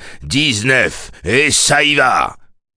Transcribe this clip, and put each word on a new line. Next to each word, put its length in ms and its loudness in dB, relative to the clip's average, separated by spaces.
dix-neuf, 880 0
et 260 2
ça 340 2
y 120 0
va ! » 420 0